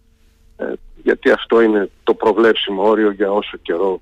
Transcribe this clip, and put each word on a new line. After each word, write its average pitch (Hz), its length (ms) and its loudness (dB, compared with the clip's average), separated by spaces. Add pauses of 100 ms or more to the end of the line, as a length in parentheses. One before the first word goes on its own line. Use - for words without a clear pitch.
(560)
ε, - 160 -10 (300)
γιατί - 280 0
αυτό 113 300 2
είναι 107 300 2 (140)
το 110 100 0
προβλέψιμο 104 720 0
όριο 107 220 2
για 101 200 -4
όσο 101 260 -4
καιρό 92 460 -4